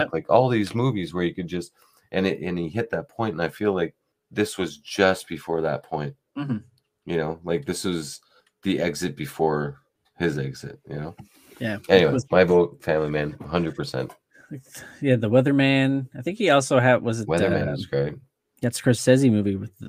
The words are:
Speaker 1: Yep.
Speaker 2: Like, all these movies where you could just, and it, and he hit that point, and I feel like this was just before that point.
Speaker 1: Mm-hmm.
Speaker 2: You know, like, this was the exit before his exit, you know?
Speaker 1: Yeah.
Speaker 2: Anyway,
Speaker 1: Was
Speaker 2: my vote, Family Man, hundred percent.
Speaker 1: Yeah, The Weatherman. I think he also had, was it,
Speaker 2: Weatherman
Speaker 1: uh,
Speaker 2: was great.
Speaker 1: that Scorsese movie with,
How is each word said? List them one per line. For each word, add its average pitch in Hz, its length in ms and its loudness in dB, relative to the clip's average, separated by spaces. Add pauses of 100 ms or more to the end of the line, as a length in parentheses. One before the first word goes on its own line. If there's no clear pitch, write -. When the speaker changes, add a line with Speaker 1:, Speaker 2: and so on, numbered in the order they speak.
Speaker 1:
Yep. - 80 -8
Speaker 2:
Like, - 180 -4
all 123 180 4
these 104 280 0
movies 110 360 -2
where 87 120 -2
you 85 100 -2
could 90 140 -8
just, 87 240 -8 (400)
and 95 140 0
it, 82 140 -2
and 87 180 -6
he 85 100 -4
hit 113 220 -6
that 82 180 -6
point, 110 240 -6
and 82 100 -6
I 82 60 0
feel 104 260 -2
like 85 200 -2 (360)
this 107 260 -2
was 85 220 -6
just - 480 0
before 82 360 -6
that 71 200 -4
point. 73 320 -8 (240)
Speaker 1:
Mm-hmm. 139 200 -4 (460)
Speaker 2:
You 85 120 -4
know, 80 260 -4
like, 82 240 -2
this - 180 -6
was 82 360 -6 (420)
the 95 180 0
exit 78 360 -4
before 73 640 -4 (380)
his 78 200 0
exit, - 400 -10 (100)
you 76 80 -10
know? 76 200 -10 (440)
Speaker 1:
Yeah. 110 180 -4 (100)
Speaker 2:
Anyway, 87 240 6
Speaker 1:
Was 131 180 -2
Speaker 2:
my 90 120 6
vote, 87 400 2
Family 78 280 0
Man, 73 220 -4 (140)
hundred 82 300 -2
percent. - 360 -6 (880)
Speaker 1:
Yeah, 135 160 2
The 107 140 0
Weatherman. 135 760 4 (100)
I 131 40 -8
think 180 160 -6
he 190 120 2
also 139 300 4
had, 123 220 6
was 113 180 -2
it, 107 80 -6
Speaker 2:
Weatherman 95 400 0
Speaker 1:
uh, 92 40 -4
Speaker 2:
was 92 140 -8
great. 71 280 -2 (480)
Speaker 1:
that 120 100 0
Scorsese 131 580 4
movie 101 260 2
with, 104 140 -8 (180)